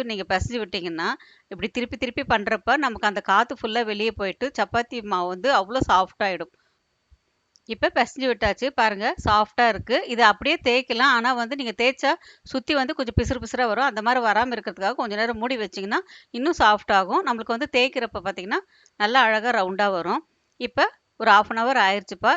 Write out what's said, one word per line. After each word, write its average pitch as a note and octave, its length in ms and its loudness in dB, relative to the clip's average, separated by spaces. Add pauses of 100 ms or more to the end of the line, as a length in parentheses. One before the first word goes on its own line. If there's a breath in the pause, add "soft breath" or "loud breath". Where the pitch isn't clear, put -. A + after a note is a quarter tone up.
நீங்க G#3+ 220 -6
பிசைஞ்சு G3 340 -2
விட்டீங்கன்னா, F3+ 480 -6 (400 soft breath)
இப்படி F#3+ 220 -8
திருப்பி A#3+ 280 -6
திருப்பி B3 280 -6
பண்றப்ப A3 520 0
நமக்கு A3+ 320 -2
அந்த G3 140 -6
காத்து G#3+ 320 2
ஃபுல்லா A#3 300 -4
வெளியே G#3+ 280 -2
போயிட்டு G3+ 420 -6
சப்பாத்தி A#3 500 -4
மாவு F3+ 240 -2
வந்து F#3 240 -2
அவ்வளோ G#3+ 300 2
சாஃப்ட் F#3 400 2
ஆயிடும். E3+ 300 -4 (1160)
இப்ப C#4+ 220 -2
பிசைஞ்சு C4 360 -2
விட்டாச்சு. A3+ 460 -2
பாருங்க G#3+ 320 0 (140)
சாஃப்டா G#3+ 480 2
இருக்கு. A3 300 -2 (100)
இதை A#3+ 180 2
அப்படியே A3 360 4
தேய்க்கலாம். B3+ 520 2
ஆனா A#3 200 2
வந்து A#3+ 220 -4
நீங்க A#3+ 200 -6
தேய்ச்சா C4 360 0 (360 loud breath)
சுத்தி C4+ 260 -4
வந்து C#4 200 0
கொஞ்சம் A#3 240 -2
பிசுறு B3 220 0
பிசுறா A#3+ 260 -2
வரும். A#3 220 0
அந்த G#3+ 140 -2
மாதிரி B3 200 2
வராம A3+ 320 2
இருக்கிறதுக்காக G#3 440 -4
கொஞ்ச A3 180 -4
நேரம் A3+ 240 -2
மூடி B3 180 -4
வச்சீங்கன்னா G#3 420 -4 (340 loud breath)
இன்னும் C4+ 240 -2
சாஃப்ட் G#3+ 360 4
ஆகும். G3 300 2
நம்மளுக்கு A#3 320 -4
வந்து C4 160 -6
தேய்க்கிறப்ப A#3+ 500 -2
பாத்தீங்கன்னா G3 380 -4 (400 soft breath)
நல்லா A#3 240 4
அழகா A3 300 2
ரவுண்டா G3 380 0
வரும். F#3 300 -2 (380)
இப்ப C#4 300 0 (300)
ஒரு A3 100 2
half G#3 180 8
an A3+ 100 -4
hour B3 200 2
ஆயிருச்சுப்பா. G3+ 600 2